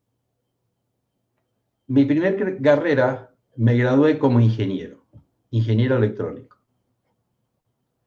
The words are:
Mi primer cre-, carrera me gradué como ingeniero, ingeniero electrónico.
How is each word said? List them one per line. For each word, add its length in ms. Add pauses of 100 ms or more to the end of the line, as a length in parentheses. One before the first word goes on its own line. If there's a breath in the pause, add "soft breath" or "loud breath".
(1900)
Mi 160
primer 340
cre-, 240
carrera 720 (220)
me 200
gradué 420
como 220
ingeniero, 640 (460)
ingeniero 460
electrónico. 600 (1500)